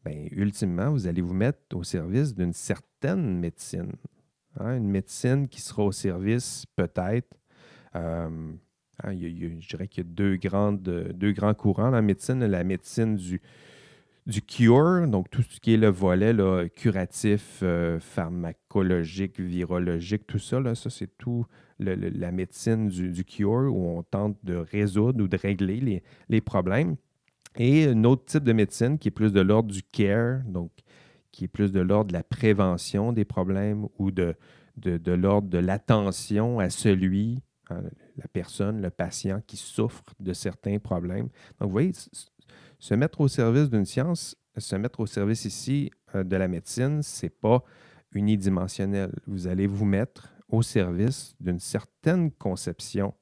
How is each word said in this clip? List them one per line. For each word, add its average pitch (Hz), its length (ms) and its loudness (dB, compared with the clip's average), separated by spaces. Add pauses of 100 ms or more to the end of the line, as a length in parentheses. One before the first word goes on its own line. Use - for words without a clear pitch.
ben, 76 280 -10
ultimement, 98 600 -2
vous 127 160 0
allez 87 140 -2
vous 87 140 -4
mettre 113 420 -2
au 90 80 -6
service 101 500 -2
d'une 87 200 -2
certaine 131 840 -4
médecine. 87 540 -6 (680)
Hein, 123 200 -4
une 107 100 0
médecine 123 580 0
qui - 140 -14
sera - 240 -4
au 101 80 2
service, 98 720 -2 (100)
peut-être, 95 640 -2 (600)
euh, 82 540 -6 (540)
hein, 98 80 -6
il 90 100 -6
y 85 40 -6
a, - 20 -6
il 85 140 -10
y 85 40 -6
a, 82 140 -8
je - 80 -20
dirais 90 200 -8
qu'il - 160 -6
y - 20 -6
a 87 40 -14
deux 98 260 0
grandes, 98 460 0
deux 92 500 -2
grands 101 220 2
courants. 107 360 2
La 120 120 2
médecine, 120 420 0
la 92 200 0
médecine 107 520 0
du, 90 260 -6 (840)
du 95 140 -2
cure, 156 680 6
donc 101 240 0
tout - 120 -2
ce - 180 -6
qui 113 140 4
est 110 40 6
le 110 100 6
volet, 95 440 4
là, 95 360 2
curatif, 101 960 -2
euh, 85 380 0
pharmacologique, 87 1400 -2
virologique, 90 880 -2
tout - 120 -4
ça, 117 220 -2
là, 123 140 -2
ça, - 160 -8
c'est - 280 -12
tout 120 260 -4 (360)
le, 95 140 -2
le, 95 140 -4
la 87 240 -6
médecine 107 560 -2
du, 90 220 -2
du 90 140 -4
cure, 117 480 0
où 87 260 -2
on 85 40 -8
tente 101 400 -4
de 90 120 -4
résoudre 104 680 2
ou 95 40 0
de 92 80 0
régler 98 440 0
les, 110 220 -2 (260)
les 110 120 4
problèmes. 107 560 0 (600)
Et 143 300 6
un 113 180 6
autre 127 220 6
type 151 180 0
de 117 80 6
médecine 113 460 2
qui - 100 -2
est 98 40 0
plus 107 200 2
de 98 80 6
l'ordre 107 300 4
du 98 120 -8
care, 117 640 0
donc 90 260 -6 (640)
qui - 120 -10
est 90 40 -8
plus 101 240 0
de 98 80 2
l'ordre 101 280 2
de 92 40 -4
la 85 100 -2
prévention 101 880 2
des 110 120 2
problèmes 101 600 -2 (120)
ou 98 120 2
de, 90 240 0 (420)
de, 87 220 -2
de 85 140 0
l'ordre 98 360 4
de 87 100 0
l'attention 104 1000 2
à 92 100 0
celui, 98 760 2 (280)
hein, 87 120 -8 (340)
la - 120 -14
personne, 101 540 -4
le 90 80 -4
patient 95 560 -6
qui - 100 -16
souffre - 480 -6 (160)
de 95 120 -6
certains 98 460 -4
problèmes. 92 500 -4 (300)
Donc, 104 100 -4
vous - 20 -2
voyez, 127 200 0
s-, - 220 -14
s-, - 140 -18 (520)
se - 160 -4
mettre 139 260 0
au 143 80 6
service 131 420 4
d'une 104 160 2
science, 165 500 -4 (200)
se 117 200 -6
mettre 110 240 -4
au 110 60 -2
service 107 380 -2
ici, 135 460 -4 (240)
euh, 98 80 -2
de 92 140 -2
la 92 120 2
médecine, 131 540 -2
c'est - 260 -8
pas 120 360 2 (480)
unidimensionnel. 98 1000 0 (140)
Vous 92 200 -6
allez 92 200 0
vous 101 180 0
mettre 101 500 0 (140)
au 113 140 2
service 98 800 0
d'une 90 180 -2
certaine 160 720 -2
conception 98 920 -6